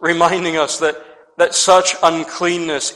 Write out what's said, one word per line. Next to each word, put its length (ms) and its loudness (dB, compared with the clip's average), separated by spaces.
reminding 560 0
us 220 -2
that, 220 -2
that 160 2
such 480 2
uncleanness 920 -2